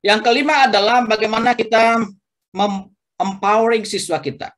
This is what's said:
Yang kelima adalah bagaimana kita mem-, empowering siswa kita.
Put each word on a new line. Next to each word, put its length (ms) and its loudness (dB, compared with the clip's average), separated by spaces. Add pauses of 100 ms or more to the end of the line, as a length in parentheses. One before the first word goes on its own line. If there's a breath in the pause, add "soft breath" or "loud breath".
Yang 240 0
kelima 400 2
adalah 400 2
bagaimana 480 0
kita 480 2 (480)
mem-, 400 -4 (240)
empowering 720 0
siswa 320 -6
kita. 400 -10